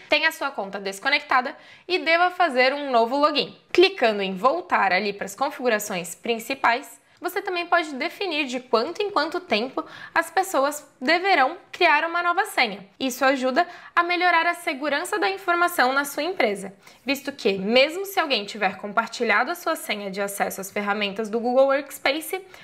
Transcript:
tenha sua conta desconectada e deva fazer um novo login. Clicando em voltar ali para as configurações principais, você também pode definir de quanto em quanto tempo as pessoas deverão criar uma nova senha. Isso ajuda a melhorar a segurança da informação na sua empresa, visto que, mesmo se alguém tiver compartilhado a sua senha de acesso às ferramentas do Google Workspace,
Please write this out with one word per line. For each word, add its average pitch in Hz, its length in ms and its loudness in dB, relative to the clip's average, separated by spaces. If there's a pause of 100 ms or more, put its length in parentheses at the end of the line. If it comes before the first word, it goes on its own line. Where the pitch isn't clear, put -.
tenha 311 220 2
sua 294 200 -6
conta 202 280 -6
desconectada 247 760 0 (320)
e 349 120 0
deva 339 320 4
fazer 269 420 4
um 285 180 -4
novo 233 260 4
login. 285 400 0 (140)
Clicando 247 500 4
em 190 140 -4
voltar 226 580 2
ali 202 200 0
para 196 120 -8
as 190 100 -12
configurações 220 800 -2
principais, 233 840 -2 (220)
você 359 180 -4
também 359 280 -4
pode 339 260 0
definir 302 540 -4
de 247 120 -6
quanto 254 420 -2
em 403 100 -2
quanto 320 280 -2
tempo 233 460 -4 (280)
as 330 180 0
pessoas 294 540 0 (140)
deverão 330 560 2 (160)
criar 311 320 4
uma 339 200 -2
nova 349 220 2
senha. 233 400 -2 (140)
Isso 262 240 -2
ajuda 262 420 2 (300)
a 349 60 6
melhorar 349 460 2
a 349 80 0
segurança 311 640 -2
da 403 100 0
informação 349 640 0
na 277 100 2
sua 285 200 -4
empresa, 208 520 -2 (300)
visto 277 260 -4
que, 196 280 -2
mesmo 277 460 2
se 381 140 -2
alguém 269 240 -2
tiver 196 320 -4
compartilhado 214 760 0
a 349 40 -4
sua 330 200 -2
senha 208 340 -6
de 190 100 -8
acesso 202 400 -4
às 190 120 -10
ferramentas 202 580 -2
do 226 100 -2
Google 247 280 4
Workspace, 294 800 -2 (180)